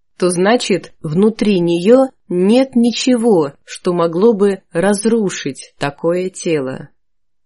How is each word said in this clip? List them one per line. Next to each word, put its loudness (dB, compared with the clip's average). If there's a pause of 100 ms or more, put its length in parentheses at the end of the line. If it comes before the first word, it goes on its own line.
(200)
то 0
значит, -2
внутри 0
неё 2 (200)
нет 2
ничего, 2 (120)
что -6
могло 2
бы 0 (100)
разрушить -2
такое -4
тело. -6 (560)